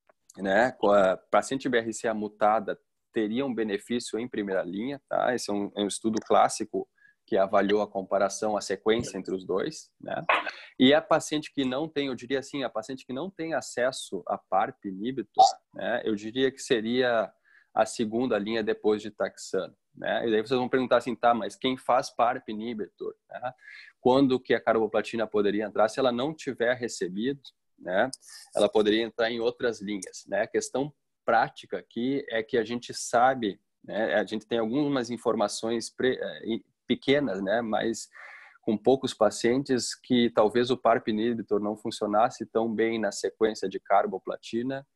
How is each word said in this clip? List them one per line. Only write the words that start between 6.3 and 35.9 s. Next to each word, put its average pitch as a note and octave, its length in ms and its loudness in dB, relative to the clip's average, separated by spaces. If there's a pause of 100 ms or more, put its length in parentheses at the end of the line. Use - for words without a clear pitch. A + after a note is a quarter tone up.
que G#2+ 100 0
avaliou G2+ 460 4
a G2 40 -2
comparação, G2 720 -2
a G2 40 -2
sequência A2 580 -2
entre F2 160 -4
os F#2 100 -8
dois, - 460 -4 (100)
né? - 240 -8 (540)
E C3+ 160 8
a D#3+ 40 4
paciente D#3 540 -2
que C#3 100 -2
não C3 240 -2
tem, C#3 200 -4
eu B2+ 80 -4
diria B2+ 240 -4
assim, C3+ 240 -6
a A#2 80 -4
paciente C3 340 -8
que B2+ 80 -10
não E3 160 -6
tem E3 240 -8
acesso B2 720 -4
a G2+ 100 -2
parp G#2+ 500 -2
inhibitor, G#2 600 0 (300)
né? G2+ 280 -4
Eu A2 120 0
diria B2 360 -2
que C3+ 60 -20
seria A#2 760 0 (400)
a A2 140 2
segunda A#2 540 -2
linha A2 240 -2
depois G#2+ 360 2
de G#2 120 -10
taxano, - 640 -6 (180)
né? G#2 340 -2
E A2+ 40 0
daí G#2+ 100 4
vocês B2+ 180 0
vão B2+ 80 -2
perguntar B2+ 300 2
assim, A#2+ 180 -2
Tá, A#2+ 200 4
mas G2+ 200 -4
quem C3 220 -2
faz C3 320 0
parp B2+ 400 0
inhibitor, G#2+ 640 -8 (160)
né? B2 240 -10 (480)
Quando B2+ 380 4
que A#2+ 160 0
a A2+ 40 0
carboplatina A2+ 680 0
poderia G2+ 380 0
entrar? G#2 220 2
Se - 120 -6
ela C3 120 2
não B2+ 220 -2
tiver A#2+ 400 -2
recebido, A#2 720 -4 (340)
né? G2 320 0 (460)
Ela G#2 120 4
poderia G#2+ 360 4
entrar A2+ 260 -2
em A#2+ 100 -4
outras A#2 400 -2
linhas, G2+ 480 -10
né? G2 140 -2
A A#2 60 -2
questão C3 440 -2 (340)
prática A#2 520 0
aqui B2+ 520 -4
é A2+ 140 -2
que A#2+ 140 -2
a A2+ 60 2
gente A#2+ 300 -8
sabe, A#2+ 680 0 (240)
né, - 320 -2
a G#2 100 2
gente A2 200 -6
tem A#2 140 -2
algumas B2+ 500 0
informações A2+ 800 -2
pre-, B2+ 300 0